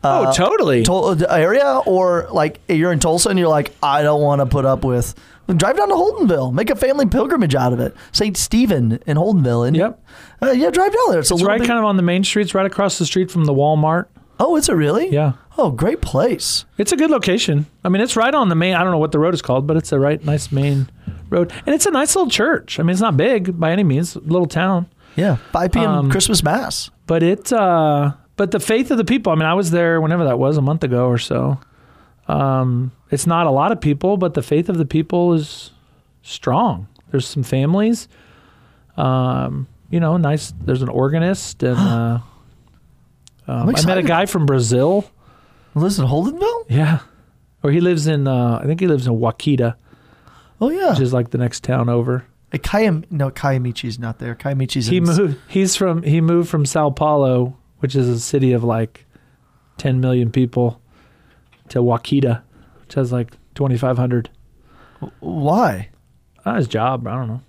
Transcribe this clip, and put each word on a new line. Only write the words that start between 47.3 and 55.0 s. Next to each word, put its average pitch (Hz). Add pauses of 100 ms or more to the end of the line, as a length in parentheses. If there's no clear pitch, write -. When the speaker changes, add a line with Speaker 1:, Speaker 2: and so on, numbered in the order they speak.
Speaker 2:
or 143
he 165
lives 170
in, 143
uh, 120
I 139
think 165
he 190
lives 131
in 123
Waukita, 117 (840)
Speaker 1:
Oh 247
yeah, 359
Speaker 2:
which 165
is, 127
like, 123
the 123
next 123
town 123
over. 120 (280)
Speaker 1:
Uh, 151
Kayam-, 196
no, 139
Kayamichi's 123
not 117
there. 120
Kayamichi's 131
Speaker 2:
He 180
Speaker 1:
in 175